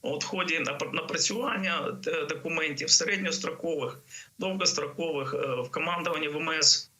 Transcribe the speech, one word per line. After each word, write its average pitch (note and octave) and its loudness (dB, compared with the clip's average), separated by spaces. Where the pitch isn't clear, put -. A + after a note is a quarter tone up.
от D3+ 0
в - -2
ході F3 2
напр-, D3+ -2
напрацювання, F#3+ 0
е, D#3+ 0
документів D#3 -2
середньострокових, D#3+ 2
довгострокових, D#3 0
е, C3+ 0
в B2 -6
командуванні D#3+ -2
В D3 -4
М D#3+ -2
С - 4